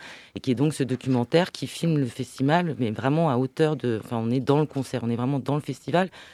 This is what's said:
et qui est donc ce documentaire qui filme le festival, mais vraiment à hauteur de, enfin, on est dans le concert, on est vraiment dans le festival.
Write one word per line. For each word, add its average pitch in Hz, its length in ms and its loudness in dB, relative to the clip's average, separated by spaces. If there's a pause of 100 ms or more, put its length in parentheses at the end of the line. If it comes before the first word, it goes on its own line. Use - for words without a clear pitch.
(340)
et - 60 -10
qui - 100 -2
est 123 60 2
donc 143 180 2
ce - 80 -4
documentaire 127 720 0
qui - 160 -8
filme 160 320 0
le 131 80 0
festival, 147 720 0
mais 120 100 0
vraiment 135 400 2
à 123 80 2
hauteur 151 380 2
de, 120 280 -2
enfin, 120 140 -4
on 113 140 0
est 131 80 2
dans 139 200 4
le 156 60 4
concert, 131 380 -4
on 113 80 -2
est 117 40 0
vraiment 127 240 0
dans 135 160 -2
le 151 60 -2
festival. 160 480 -2 (240)